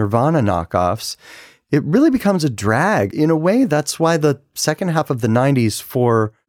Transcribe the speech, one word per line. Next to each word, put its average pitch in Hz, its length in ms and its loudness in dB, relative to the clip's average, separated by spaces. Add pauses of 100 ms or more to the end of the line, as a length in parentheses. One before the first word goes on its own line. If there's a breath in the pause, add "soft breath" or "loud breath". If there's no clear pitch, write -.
Nirvana 123 400 0
knockoffs, 90 720 -2 (540 loud breath)
it 143 140 0
really 247 260 2
becomes 202 340 0
a 147 60 0
drag. 110 640 0
In 151 160 2
a 165 60 2
way, 196 300 2
that's 147 340 -2
why 165 180 2
the 147 240 0 (140)
second 170 340 -4
half 156 220 -2
of 123 100 -4
the 123 60 0
nineties 120 520 2
for 113 540 0 (160)